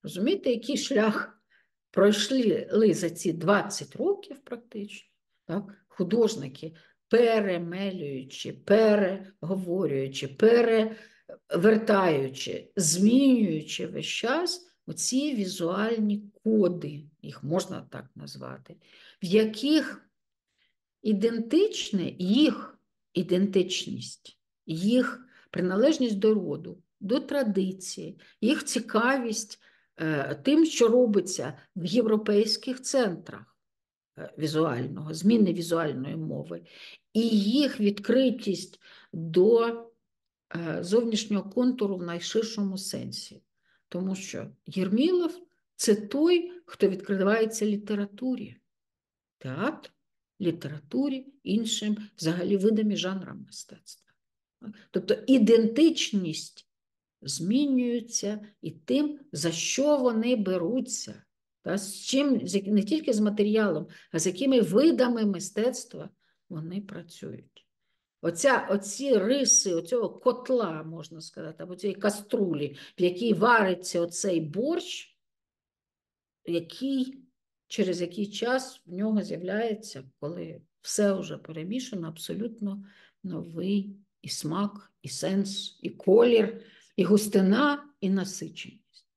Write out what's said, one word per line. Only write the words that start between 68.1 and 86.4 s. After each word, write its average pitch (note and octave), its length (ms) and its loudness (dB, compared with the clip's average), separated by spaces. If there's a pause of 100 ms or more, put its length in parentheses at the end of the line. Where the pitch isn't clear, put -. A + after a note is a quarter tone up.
Оця, A3 500 0
оці A#3 460 0
риси, G#3+ 560 4
оцього F#3 360 -2
котла, A#3+ 760 -2
можна E3 380 -14
сказати, D#3+ 420 -14
або F3+ 120 -14
цієї F#3+ 240 -6
каструлі, F3+ 800 -2 (220)
в - 20 2
якій F3+ 320 2
вариться F#3 680 2
оцей F3 400 -2
борщ, B3 760 -6 (1300)
який, B3+ 760 -4 (480)
через F#3 340 -2
який F3+ 260 -6
час B3+ 580 -4
в F3 80 -16
нього G#3 300 -2
з'являється, G3 800 -6 (160)
коли D#3+ 420 -10 (200)
все G3+ 320 0
вже D#3+ 240 -8
перемішано, E3+ 720 -8
абсолютно G3 800 -8 (380)
новий F3+ 720 -4 (260)
і D3 80 -14
смак, F#3+ 720 -6
і - 80 -12
сенс, - 720 -4
і - 80 -6
колір, A3+ 720 4 (340)